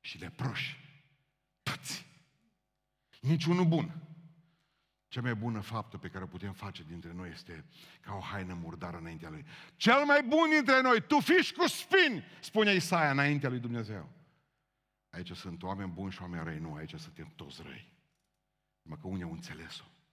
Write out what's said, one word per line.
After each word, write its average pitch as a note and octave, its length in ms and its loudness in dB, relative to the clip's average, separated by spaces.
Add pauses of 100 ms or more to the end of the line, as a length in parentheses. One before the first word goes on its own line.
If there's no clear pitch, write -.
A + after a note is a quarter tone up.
și - 180 -14
leproși. - 580 -6 (840)
Toți. - 440 -8 (1120)
Niciunul E3 460 4
bun. - 360 2 (1040)
Cea B2+ 120 -6
mai A#2+ 140 0
bună A2 260 -4
faptă G#2+ 380 -8
pe F#2 100 -10
care F#2 160 -8
o - 20 -10
putem F#2 260 -8
face F#2+ 300 -12
dintre E2+ 300 -14
noi F2+ 180 -10
este D#2+ 340 -16 (360)
ca G2+ 140 -12
o G2 60 -8
haină F#2 340 -8
murdară E2+ 420 -10
înaintea E2 340 -12
Lui. D#3 140 -14 (320)
"Cel C4+ 280 6
mai C#4+ 180 6
bun D#4 280 4
dintre C4+ 300 6
noi, B3+ 260 4
tu D4 140 4
fiști - 340 4
cu E4+ 120 2
spini", D4 580 4 (160)
spune G#3 340 4
Isaia E3 360 4
înaintea C#3 380 4
lui B2 120 -2
Dumnezeu. G#2+ 520 -6 (1000)
Aici F2 260 -10
sunt F2 260 -10
oameni F#2+ 300 -6
buni F#2+ 200 -8
și F#2 80 -12
oameni F2 240 -6
răi, D#2+ 140 -8
nu, D#2 160 -8
aici D#2 200 -12
suntem - 420 -16
toți - 260 -16
răi. - 280 -18 (920)
Numai D#2 180 -16
că E2+ 60 -14
unii F#2 180 -6
au E2+ 80 -8
înțeles-o. - 520 -14 (280)